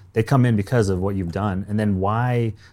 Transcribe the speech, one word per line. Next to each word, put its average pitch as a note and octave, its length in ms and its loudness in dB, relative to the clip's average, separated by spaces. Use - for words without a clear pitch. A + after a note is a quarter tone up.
They A2+ 100 2
come B2+ 200 4
in A#2+ 120 4
because G2+ 340 2
of F#2 120 0
what G2+ 140 -2
you've F2+ 160 -4
done. G2 380 -4
And G#2 100 -2
then G#2 200 0
why, A#2 540 0